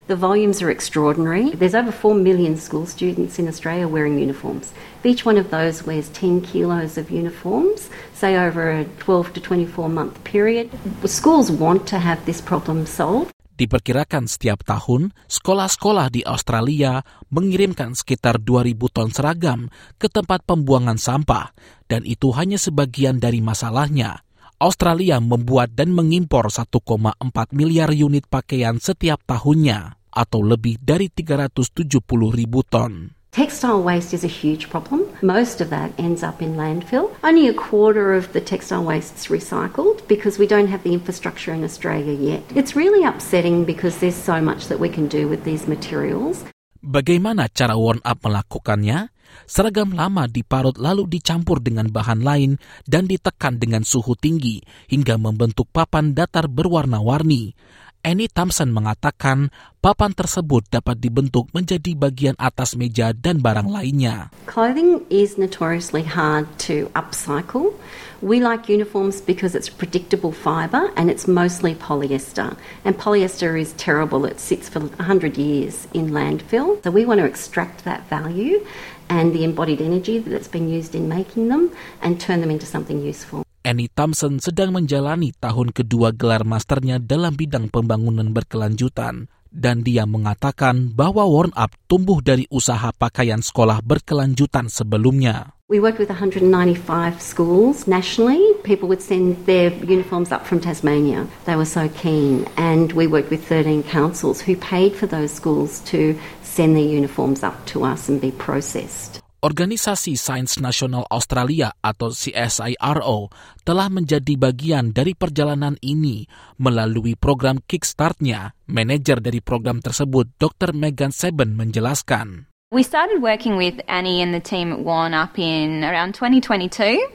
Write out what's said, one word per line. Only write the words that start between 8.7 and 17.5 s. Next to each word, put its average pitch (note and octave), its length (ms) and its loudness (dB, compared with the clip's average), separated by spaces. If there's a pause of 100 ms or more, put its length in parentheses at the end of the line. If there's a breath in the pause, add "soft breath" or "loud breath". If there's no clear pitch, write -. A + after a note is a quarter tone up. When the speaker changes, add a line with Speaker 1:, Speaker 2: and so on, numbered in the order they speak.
Speaker 1:
a C#3+ 160 -8
twelve F3 400 0
to - 0 -
twenty-four E3+ 480 -2
month D#3+ 400 -4
period, A3+ 480 0 (320)
schools C4+ 480 4
want E3+ 400 2
to F3 80 0
have E3+ 240 0
this E3+ 160 -4
problem D#3+ 400 -2
solved. E3+ 480 -2 (240)
Speaker 2:
Diperkirakan B2+ 720 0
setiap - 400 -4
tahun, C#3+ 480 0 (160 soft breath)
sekolah-sekolah F#3+ 800 0
di A#2+ 160 -4
Australia C3 800 0 (240 loud breath)
mengirimkan F#3 640 0